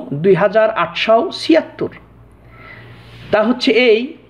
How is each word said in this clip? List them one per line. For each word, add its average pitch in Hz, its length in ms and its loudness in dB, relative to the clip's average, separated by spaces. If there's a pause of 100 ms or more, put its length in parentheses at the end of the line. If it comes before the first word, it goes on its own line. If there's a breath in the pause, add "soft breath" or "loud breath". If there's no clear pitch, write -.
(140)
দুই 175 220 2
হাজার 214 360 2
আটশো 226 640 0
ছিয়াত্তর। - 560 -2 (1400 loud breath)
তা 208 120 2
হচ্ছে 247 280 -2
এই, 240 420 2 (160)